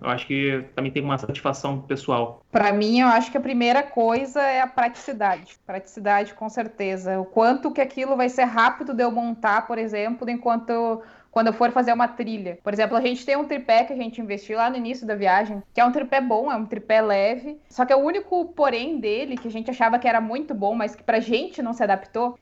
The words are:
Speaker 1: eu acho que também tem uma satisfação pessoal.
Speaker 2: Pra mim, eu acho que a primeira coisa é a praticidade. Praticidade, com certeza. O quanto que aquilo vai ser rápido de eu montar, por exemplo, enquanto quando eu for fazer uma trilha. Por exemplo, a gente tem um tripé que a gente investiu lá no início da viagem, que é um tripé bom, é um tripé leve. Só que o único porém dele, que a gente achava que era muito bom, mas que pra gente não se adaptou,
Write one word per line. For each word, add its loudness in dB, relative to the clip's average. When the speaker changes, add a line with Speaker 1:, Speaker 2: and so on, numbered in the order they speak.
Speaker 1:
eu -4
acho -4
que -2
também -4
tem -2
uma -2
satisfação -4
pessoal. -4
Speaker 2:
Pra 2
mim, 2
eu 6
acho 4
que -4
a 0
primeira 2
coisa 0
é 2
a 2
praticidade. -2
Praticidade, -2
com -8
certeza. -4
O -2
quanto 2
que -4
aquilo -2
vai 2
ser 0
rápido 2
de -2
eu 2
montar, 0
por -4
exemplo, -4
enquanto -2
quando 4
eu 2
for 2
fazer 2
uma 2
trilha. -8
Por -4
exemplo, 2
a 4
gente -2
tem 2
um -2
tripé 2
que -8
a -4
gente -8
investiu -6
lá 2
no -4
início -6
da -2
viagem, 2
que 0
é 8
um 4
tripé 0
bom, 0
é -2
um -4
tripé 2
leve. 0
Só 0
que 4
o 6
único 0
porém 0
dele, -4
que -10
a -8
gente -6
achava 2
que 0
era 4
muito -4
bom, -2
mas -2
que -20
pra 0
gente -2
não -4
se -4
adaptou, -2